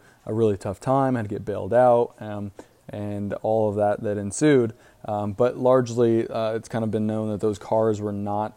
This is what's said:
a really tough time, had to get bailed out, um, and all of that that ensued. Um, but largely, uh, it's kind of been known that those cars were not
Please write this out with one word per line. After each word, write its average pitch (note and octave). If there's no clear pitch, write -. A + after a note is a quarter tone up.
a A2
really A2
tough -
time, C3+
had A#2
to G#2
get G2+
bailed G2
out, A#2+
um, G#2
and G#2
all A2
of G2+
that G#2
that G#2
ensued. A#2
Um, G#2
but A#2+
largely, A#2+
uh, A2+
it's A2+
kind A2+
of A2
been G#2+
known A2
that G#2
those G#2+
cars A2
were G#2
not G#2